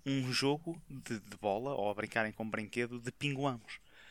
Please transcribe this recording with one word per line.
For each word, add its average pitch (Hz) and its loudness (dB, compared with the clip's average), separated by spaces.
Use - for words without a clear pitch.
Um 135 2
jogo 151 2
de, 120 -6
de 98 -14
bola, 110 2
ou 104 2
a 104 0
brincarem 107 2
com 113 -6
um 110 -4
brinquedo, 113 -2
de 120 -4
pinguãos. 139 -2